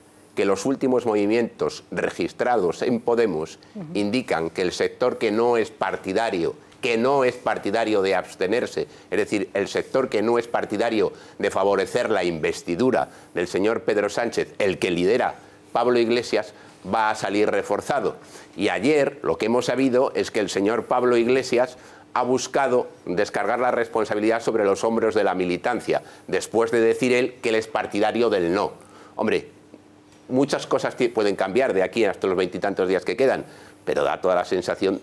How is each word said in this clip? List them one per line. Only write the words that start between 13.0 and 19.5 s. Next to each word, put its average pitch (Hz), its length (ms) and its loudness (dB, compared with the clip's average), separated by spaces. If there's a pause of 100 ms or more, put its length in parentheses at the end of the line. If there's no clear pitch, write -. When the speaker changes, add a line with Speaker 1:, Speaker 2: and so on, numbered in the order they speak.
Speaker 1:
del 87 140 -2
señor 104 340 0
Pedro 104 280 0
Sánchez, - 500 -4
el 95 200 0
que 92 120 0
lidera 90 440 2 (380)
Pablo 120 260 2
Iglesias, 117 540 0 (320)
va 107 240 0
a 110 60 -2
salir 104 360 0
reforzado. 101 640 -2 (400)
Y 98 140 0
ayer 131 540 2
lo 82 140 0
que 107 100 0
hemos 123 180 2